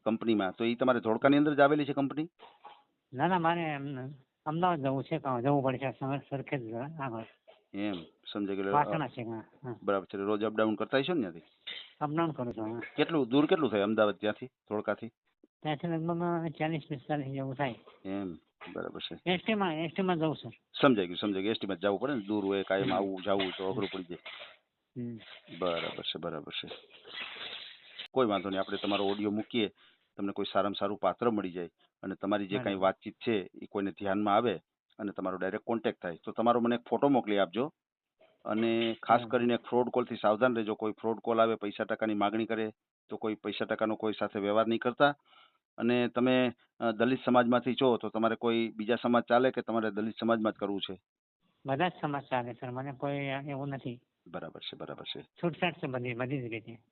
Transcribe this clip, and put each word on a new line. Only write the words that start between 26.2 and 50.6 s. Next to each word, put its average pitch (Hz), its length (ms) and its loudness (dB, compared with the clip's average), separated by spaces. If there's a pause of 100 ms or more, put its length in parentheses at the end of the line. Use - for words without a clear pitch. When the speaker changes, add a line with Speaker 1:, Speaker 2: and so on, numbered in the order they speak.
Speaker 1:
છે. - 160 -8 (1400)
કોઈ 131 160 4
વાંધો 98 240 0
નહીં, 95 100 0
આપણે 98 160 -4
તમારો 101 280 0
ઓડિયો 101 260 0
મૂકીએ, 107 400 0 (460)
તમને 101 160 -4
કોઈ 101 200 -4
સારામાં 98 220 2
સારું 101 240 -4
પાત્ર 101 320 0
મળી 98 200 -2
જાય 87 200 -8 (320)
અને 95 120 -6
તમારી 101 320 -2
જે 95 100 -2
કાંઈ 120 80 -2
Speaker 2:
બરાબર. 98 180 -2
Speaker 1:
વાતચીત 95 320 0
છે 107 360 -2 (120)
એ 101 40 -10
કોઈને 98 240 -2
ધ્યાનમાં 101 460 2
આવે 110 240 2 (380)
અને 104 140 -6
તમારો 95 240 -4
ડાયરેક્ટ 95 280 -4
કોન્ટેક્ટ 117 380 -2
થાય, 87 140 -6
તો - 160 -12
તમારો 117 280 4
મને 120 140 2
એક 117 140 -2
ફોટો 120 200 2
મોકલી 107 300 2
આપજો. 98 340 0 (720)
અને 113 580 0
ખાસ 117 180 6
Speaker 2:
બરાબર. 113 180 0
Speaker 1:
કરીને 120 160 4
એક 110 60 0
ફ્રોડ 120 280 0
કોલથી 120 280 0
સાવધાન 113 400 4
રહેજો. 107 180 -2
કોઈ 107 180 -2
ફ્રોડ 110 260 -2
કોલ 113 220 2
આવે, 113 140 4
પૈસા 104 300 -4
ટકાની 110 300 0
માગણી 104 320 2
કરે, 110 260 -2 (360)
તો 110 80 -8
કોઈ 110 180 -4
પૈસા 104 300 -6
ટકાનો 110 320 0
કોઈ 110 160 -2
સાથે 104 260 -4
વ્યવહાર 104 280 2
નહીં 113 120 0
કરતા. 143 360 2 (640)
અને 120 300 2
તમે, 127 460 2 (260)
અ, 117 120 2
દલિત 117 320 2
સમાજમાંથી 123 500 4
છો, 127 220 6
તો 107 120 -6
તમારે 110 280 0
કોઈ 117 400 0
બીજા 110 260 0
સમાજ 120 220 4
ચાલે 123 260 4
કે 120 120 -2
તમારે 110 280 0
દલિત 104 300 -2
સમાજમાં 110 320 2
જ - 40 -20
કરવું 98 240 -4